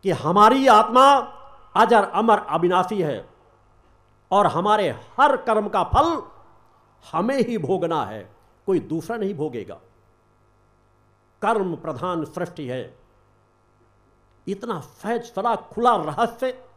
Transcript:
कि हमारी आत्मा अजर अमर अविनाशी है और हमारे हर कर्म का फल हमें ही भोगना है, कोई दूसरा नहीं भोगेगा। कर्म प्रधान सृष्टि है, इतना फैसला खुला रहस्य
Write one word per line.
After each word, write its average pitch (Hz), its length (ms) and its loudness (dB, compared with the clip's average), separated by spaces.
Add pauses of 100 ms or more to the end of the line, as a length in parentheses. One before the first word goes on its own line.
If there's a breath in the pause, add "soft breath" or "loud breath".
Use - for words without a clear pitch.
कि 196 80 0
हमारी 208 560 4
आत्मा 226 360 6 (680)
अजर 220 280 4 (120)
अमर 214 240 4 (100)
अविनाशी 180 520 0
है 127 260 -6 (1040)
और 196 160 4
हमारे 196 420 0 (220)
हर 269 280 2
कर्म 214 300 -2
का 190 160 -2
फल 302 360 0 (840)
हमें 220 340 -4
ही 233 200 0
भोगना 160 480 -4
है, 101 240 -14 (380)
कोई 185 140 0
दूसरा 165 360 -8
नहीं 202 180 -4
भोगेगा। 120 440 -10 (1600)
कर्म 196 360 -2
प्रधान 160 500 -6
सृष्टि 170 400 -10
है, 123 280 -10 (1500)
इतना 196 320 -8
फैसला 226 760 -6 (100)
खुला 233 320 2
रहस्य 226 600 -4 (200)